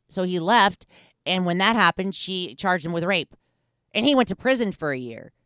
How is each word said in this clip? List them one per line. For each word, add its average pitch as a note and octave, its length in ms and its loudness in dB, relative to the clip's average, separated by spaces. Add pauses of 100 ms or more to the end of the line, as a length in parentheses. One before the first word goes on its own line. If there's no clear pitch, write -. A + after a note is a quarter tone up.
so F#3+ 160 -4
he F3+ 160 -2
left. A3+ 460 2 (400)
And F#3 200 0
when F3 140 0
that G#3 160 4
happened, F#3+ 400 2
she F3+ 400 -8
charged F3+ 300 -2
him E3+ 80 -4
with E3+ 100 -2
rape. F3+ 320 -2 (580)
And A3 120 -2
he C#4+ 100 4
went B3+ 140 4
to F#3+ 60 -4
prison A#3+ 360 0
for D#3 200 -4
a C3+ 60 -4
year. B2 340 -12 (140)